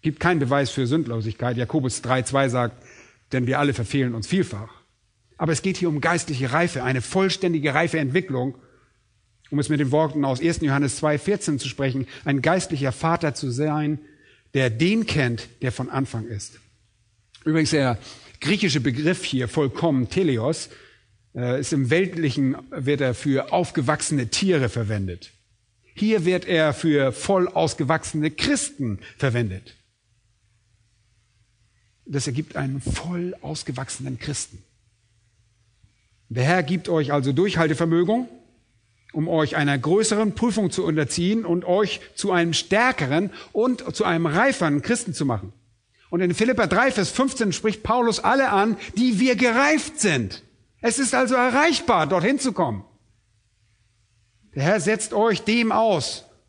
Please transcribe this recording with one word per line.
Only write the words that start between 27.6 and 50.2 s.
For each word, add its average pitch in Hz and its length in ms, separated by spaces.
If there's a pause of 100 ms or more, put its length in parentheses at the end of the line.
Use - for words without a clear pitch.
Christen 135 680 (180)
verwendet. 113 580 (2250)
Das 139 220
ergibt 143 280
einen 135 260
voll 175 600
ausgewachsenen 131 800
Christen. - 400 (1700)
Der 123 140
Herr 175 200
gibt 175 240
euch 156 240
also 139 220
Durchhaltevermögen, 170 920 (840)
um 160 160
euch 160 280
einer 143 220
größeren 208 580
Prüfung 220 360
zu 185 140
unterziehen 170 600
und 170 200
euch 190 340 (160)
zu 202 160
einem 170 220
stärkeren 196 800 (200)
und 233 440
zu 208 100
einem 170 220
reiferen 160 540
Christen 233 320
zu 151 120
machen. 104 260 (600)
Und 175 100
in 180 140
Philipper 226 320
drei, 233 240
Vers 196 180
fünfzehn 240 440
spricht - 280
Paulus 233 380
alle 262 320
an, 202 260 (200)
die 233 220
wir 247 160
gereift 254 640
sind. 131 440 (420)